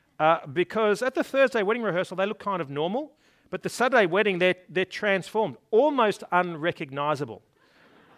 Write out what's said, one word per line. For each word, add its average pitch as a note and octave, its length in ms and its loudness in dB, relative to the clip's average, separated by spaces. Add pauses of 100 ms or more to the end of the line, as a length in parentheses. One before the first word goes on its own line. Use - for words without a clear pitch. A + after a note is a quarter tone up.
(180)
Uh, D#3+ 300 2
because G3+ 540 0
at C4 140 -4
the D#4+ 80 0
Thursday B3+ 400 2
wedding A3+ 200 -2
rehearsal, F#3 320 -2
they F#3+ 100 -2
look G#3 140 -6
kind F#3+ 220 -4
of C#3 80 -8
normal, F3+ 420 -4 (380)
but F3+ 120 -8
the F#3 80 -6
Saturday A#3+ 360 2
wedding, F#3+ 340 0
they're, F3+ 160 4 (140)
they're F3+ 160 -2
transformed, G3 720 -2 (120)
almost A#3+ 640 2
unrecognizable. D3 1080 -2 (760)